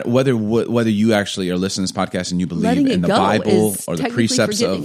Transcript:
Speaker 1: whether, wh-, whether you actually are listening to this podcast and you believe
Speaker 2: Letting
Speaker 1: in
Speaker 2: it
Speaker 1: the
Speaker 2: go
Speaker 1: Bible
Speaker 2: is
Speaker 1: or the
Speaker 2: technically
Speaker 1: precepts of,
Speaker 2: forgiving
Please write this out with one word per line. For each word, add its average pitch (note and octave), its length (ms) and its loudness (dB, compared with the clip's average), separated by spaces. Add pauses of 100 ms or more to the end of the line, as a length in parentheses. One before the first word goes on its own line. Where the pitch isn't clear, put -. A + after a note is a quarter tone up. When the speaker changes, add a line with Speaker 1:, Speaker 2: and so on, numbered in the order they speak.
Speaker 1:
whether, C3 280 2
wh-, A2 360 0
whether A#2 180 2
you A2 260 2
actually G2 360 -2
are F2+ 80 -2
listening F#2+ 300 -2
to - 40 -8
this F#2+ 140 -2
podcast F2+ 240 -6
and F2 80 -2
you F2+ 80 0
believe E2 160 -4
Speaker 2:
Letting C4+ 240 2
Speaker 1:
in C4 140 0
Speaker 2:
it - 20 0
Speaker 1:
the F3 60 0
Speaker 2:
go G3 100 2
Speaker 1:
Bible G3 540 2
Speaker 2:
is F#2+ 160 -8
Speaker 1:
or E2+ 80 -4
the D#2+ 80 -4
Speaker 2:
technically A#2 240 0
Speaker 1:
precepts A2 340 0
of, - 80 2
Speaker 2:
forgiving - 140 -4